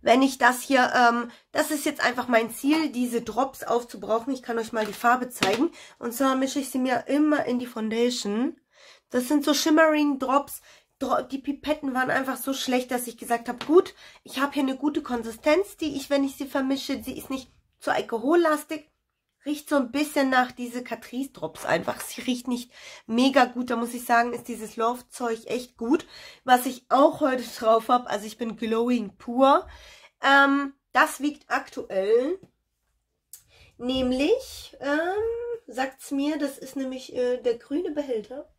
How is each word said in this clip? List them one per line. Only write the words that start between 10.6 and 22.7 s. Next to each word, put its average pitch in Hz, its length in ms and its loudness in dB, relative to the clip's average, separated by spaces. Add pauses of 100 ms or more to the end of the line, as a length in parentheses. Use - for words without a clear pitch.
Dro-, - 240 -2
die 269 160 -10
Pipetten 285 540 -4
waren 254 180 -2
einfach 262 260 -2
so - 160 -4
schlecht, 254 380 -2
dass 247 160 -4
ich 226 100 -12
gesagt 233 320 -4
habe, 240 160 -8
gut, 359 280 4 (300)
ich - 160 -10
habe 277 140 0
hier 277 100 0
eine 262 140 -2
gute 294 240 -2
Konsistenz, 247 760 0
die 285 220 -6
ich, 269 120 -10
wenn 277 140 2
ich 269 140 -4
sie 269 100 -8
vermische, 269 560 -2
sie - 140 -10
ist - 120 -14
nicht 262 220 -8 (300)
zu - 100 -2
alkohollastig. 302 1000 0 (560)
Riecht 294 240 -6
so 294 80 2
ein 240 160 -2
bisschen 285 360 0
nach 254 220 2
diese 247 320 -10
Catrice 247 480 -8
Drops - 340 -12
einfach. - 360 -2
Sie - 180 -12
riecht 247 300 -4
nicht 240 240 -6 (340)